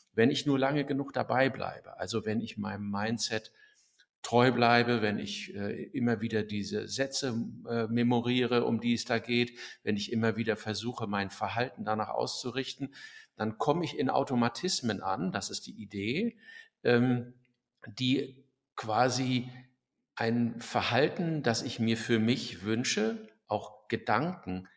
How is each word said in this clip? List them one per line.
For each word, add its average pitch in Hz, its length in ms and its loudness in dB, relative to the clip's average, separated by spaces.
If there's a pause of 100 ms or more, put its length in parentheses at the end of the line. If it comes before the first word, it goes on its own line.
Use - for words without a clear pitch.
(140)
wenn 117 180 6
ich 139 140 -2
nur 139 120 4
lange 139 280 2
genug 139 260 -2
dabei 123 380 2
bleibe. - 500 -8
Also 101 260 -4
wenn 107 140 0
ich - 180 -6
meinem 101 320 -6
Mindset 110 640 -2 (720)
treu 123 260 6
bleibe, 120 520 4
wenn 104 160 0
ich, - 360 -8
äh, 101 280 -6
immer 120 360 0
wieder 110 220 0
diese 104 460 -4
Sätze, 131 480 -2 (340)
äh, 117 180 0
memoriere, 120 800 2
um 117 160 2
die 120 140 2
es - 100 -4
da 131 140 0
geht, 120 400 0 (240)
wenn 107 140 0
ich 101 140 -6
immer 113 240 2
wieder 110 220 0
versuche, 110 480 -4
mein 101 240 -2
Verhalten 107 560 -4
danach 107 240 -2
auszurichten, 127 840 -6 (400)
dann 110 240 -4
komme 160 260 2
ich - 140 -4
in 131 100 2
Automatismen 120 920 0
an, 117 280 -2
das 101 200 -4
ist - 160 -8
die - 120 -14
Idee, 110 580 -4 (460)
ähm, 123 520 2 (520)
die 127 580 0 (300)
quasi 123 760 2 (640)
ein 117 440 2
Verhalten, 156 840 2
das 117 180 2
ich - 180 -6
mir 113 180 2
für 113 220 2
mich - 440 0
wünsche, 131 640 -2 (200)
auch - 420 -6
Gedanken, 110 880 -2